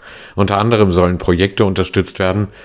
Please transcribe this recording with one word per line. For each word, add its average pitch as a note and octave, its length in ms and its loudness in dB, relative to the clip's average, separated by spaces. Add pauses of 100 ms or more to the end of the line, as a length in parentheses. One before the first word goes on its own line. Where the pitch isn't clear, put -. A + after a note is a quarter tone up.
(340)
Unter G2+ 220 0
anderem G#2+ 340 2
sollen F2 280 2
Projekte F#2 460 0
unterstützt F#2 540 -4
werden, G2 300 -2 (160)